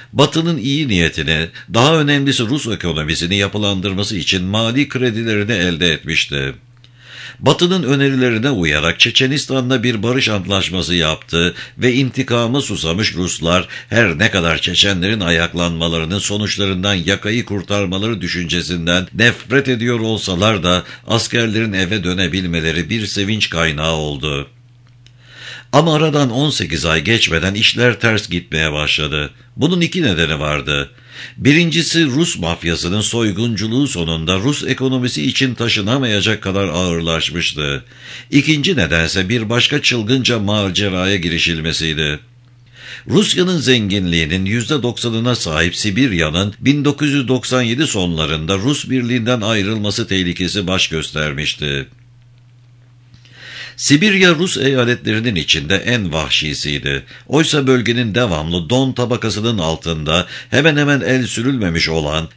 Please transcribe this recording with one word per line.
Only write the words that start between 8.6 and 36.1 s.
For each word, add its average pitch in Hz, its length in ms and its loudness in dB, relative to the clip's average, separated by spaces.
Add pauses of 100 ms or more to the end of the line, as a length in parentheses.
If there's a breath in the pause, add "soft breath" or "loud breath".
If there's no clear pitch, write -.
Çeçenistan'la 131 800 0
bir 117 200 0
barış 123 260 0
antlaşması 90 640 0
yaptı 85 600 0 (240 loud breath)
ve 123 140 2
intikama 123 680 0
susamış 87 540 -2
Ruslar 87 540 0 (200 loud breath)
her 104 300 2
ne 107 120 2
kadar 82 280 0
Çeçenlerin 98 640 0
ayaklanmalarının 85 960 0
sonuçlarından 101 760 -2
yakayı 98 500 -2
kurtarmaları 101 760 -2
düşüncesinden 87 920 -2
nefret 127 540 2
ediyor 120 320 0
olsalar 104 640 0
da 90 200 2 (240 loud breath)
askerlerin 113 640 0
eve 92 320 0
dönebilmeleri 85 840 -2
bir 110 160 -2
sevinç 101 440 -2
kaynağı 80 440 0
oldu. 73 540 -4 (1200 loud breath)
Ama 156 220 4
aradan 147 360 2
on 139 200 0
sekiz 80 340 -2
ay 80 200 2
geçmeden 92 500 2
işler 110 460 2
ters 110 280 0
gitmeye 80 440 -2
başladı. 76 580 -2 (260 soft breath)
Bunun 175 240 2
iki 170 220 0
nedeni 80 380 2
vardı. 73 500 -2 (460 loud breath)
Birincisi 160 720 2
Rus 151 320 0
mafyasının 85 640 -2
soygunculuğu 110 840 0
sonunda 82 520 -2
Rus 131 260 -2
ekonomisi 131 580 -2
için 131 320 0
taşınamayacak 110 880 0